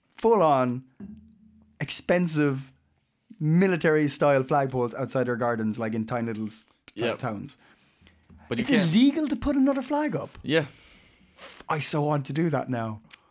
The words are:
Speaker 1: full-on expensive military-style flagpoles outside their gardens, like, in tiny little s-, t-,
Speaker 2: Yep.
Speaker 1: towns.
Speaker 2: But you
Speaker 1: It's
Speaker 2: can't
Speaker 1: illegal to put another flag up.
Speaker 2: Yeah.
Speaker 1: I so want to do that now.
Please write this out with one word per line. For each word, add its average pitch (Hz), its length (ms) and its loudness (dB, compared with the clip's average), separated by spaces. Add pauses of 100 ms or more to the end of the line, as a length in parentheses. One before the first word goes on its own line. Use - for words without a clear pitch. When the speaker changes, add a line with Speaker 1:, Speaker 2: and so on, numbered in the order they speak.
(160)
Speaker 1:
full-on 139 680 4 (960)
expensive 151 920 0 (640)
military-style 156 1080 2
flagpoles 131 500 0
outside 127 320 -2
their 123 100 -2
gardens, 113 420 -2
like, 110 160 -4
in 113 120 -2
tiny 117 220 -4
little 110 180 -6
s-, - 180 -12 (220)
t-, - 180 -8
Speaker 2:
Yep. 113 140 -2
Speaker 1:
towns. - 380 -8 (920)
Speaker 2:
But 117 100 -4
you - 40 -4
Speaker 1:
It's - 80 -4
Speaker 2:
can't 170 200 4
Speaker 1:
illegal 277 380 4
to 285 80 -2
put 277 200 -2
another 269 260 2
flag 294 340 -2
up. - 260 -8
Speaker 2:
Yeah. 156 220 0 (1040)
Speaker 1:
I 156 120 -2
so 147 220 -2
want 147 240 0
to - 60 -10
do 160 180 0
that 131 180 -2
now. 113 320 -6 (300)